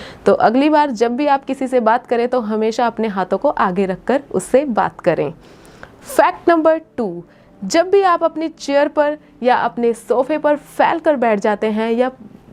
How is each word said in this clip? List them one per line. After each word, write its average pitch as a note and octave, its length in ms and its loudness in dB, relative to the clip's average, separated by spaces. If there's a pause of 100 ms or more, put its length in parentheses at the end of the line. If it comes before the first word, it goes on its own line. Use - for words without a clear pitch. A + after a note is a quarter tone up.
(260)
तो G3+ 80 8
अगली C4 360 4
बार D4 220 2
जब A#3 240 -2
भी D4 100 -2
आप C#4 180 0
किसी C4 240 -6
से B3 140 0
बात A3 240 2
करें A#3 220 0
तो B3 140 -2
हमेशा A3 440 -2
अपने A3 220 -2
हाथों F#3+ 300 -2
को C#4+ 100 0
आगे G3+ 380 0
रखकर F#3+ 360 -2 (100)
उससे B3+ 320 0
बात G3+ 360 -2
करें। D3+ 300 0 (720)
फैक्ट - 460 -2
नंबर D#4+ 320 2 (160)
टू, F3 280 -6 (380)
जब E4 280 0
भी G4 140 4
आप E4+ 200 0
अपनी D#4+ 240 -4
चेयर C#4+ 400 0
पर D4 300 -2 (240)
या A#3+ 140 4
अपने A#3+ 380 0
सोफे C4+ 440 -4
पर D4 180 0
फैल - 420 0
कर D#4 180 0
बैठ A3+ 240 0
जाते G#3+ 280 -2
हैं A3 240 -2
या A#3+ 180 0 (420)